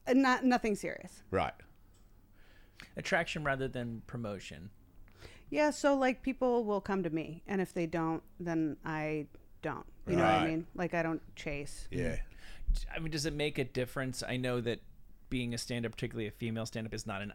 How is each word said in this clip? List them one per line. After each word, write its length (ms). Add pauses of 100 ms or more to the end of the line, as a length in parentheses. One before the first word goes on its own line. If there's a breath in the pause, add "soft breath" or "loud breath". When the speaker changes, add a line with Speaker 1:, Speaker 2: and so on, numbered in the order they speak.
Speaker 1:
Uh, 60
not, 320
nothing 320
serious. 560
Speaker 2:
Right. 200 (1400 loud breath)
Speaker 3:
Attraction 460
rather 240
than 400
promotion. 640 (800 loud breath)
Speaker 1:
Yeah, 200
so, 260
like, 260
people 420
will 160
come 220
to 80
me, 380
and 120
if 140
they 120
don't, 360 (160)
then 460
I 420 (360)
don't. 220 (220)
You 100
know 60
what 100
I 60
Speaker 2:
Right. 120
Speaker 1:
mean? 240
Like, 200
I 80
don't 200 (140)
chase. 540
Speaker 2:
Yeah. 260 (800 loud breath)
Speaker 3:
I 60
mean, 100
does 160
it 80
make 240
a 60
difference? 580
I 140
know 240
that 200 (480)
being 260
a 40
stand-up, 340
particularly 340
a 40
female 360
stand-up, 280
is 120
not 160
an 120